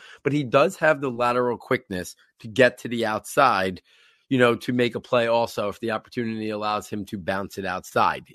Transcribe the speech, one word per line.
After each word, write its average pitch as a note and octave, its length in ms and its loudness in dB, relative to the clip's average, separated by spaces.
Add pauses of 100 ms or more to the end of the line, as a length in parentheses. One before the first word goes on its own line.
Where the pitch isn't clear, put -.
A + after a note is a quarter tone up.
(240)
but C3+ 100 0
he D3 100 0
does C#3 340 2
have D#3 220 2
the C#3 120 -4
lateral A#2+ 460 0
quickness - 580 -4 (240)
to A#2+ 80 -18
get B2 320 4
to A#2 100 -10
the A#2 160 -4
outside, G#2+ 800 0 (440)
you C3 120 0
know, A#2+ 160 6
to - 180 -6
make A#2+ 220 0
a A2+ 40 -4
play A#2 280 0
also A#2 420 0
if G2 100 -10
the A2+ 120 -4
opportunity A2 580 -6
allows G#2 400 -4
him G#2 160 -8
to G#2 140 -10
bounce F#2+ 400 -4
it F#2+ 60 -8
outside, F2+ 580 0 (120)